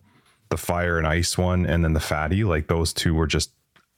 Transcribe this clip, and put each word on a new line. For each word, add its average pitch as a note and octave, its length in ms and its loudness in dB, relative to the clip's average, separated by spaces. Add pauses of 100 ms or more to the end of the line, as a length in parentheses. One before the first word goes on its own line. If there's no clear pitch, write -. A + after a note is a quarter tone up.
(500)
the D#2 80 -2
fire F2 400 0
and D#2 80 0
ice E2+ 320 0
one, F2+ 260 2
and E2 180 2
then D#2+ 120 2
the D#2 60 0
fatty. D#2+ 440 -2
Like, D#2+ 240 0
those E2 240 0
two E2 220 0
were D#2+ 120 2
just, D2+ 260 -2 (460)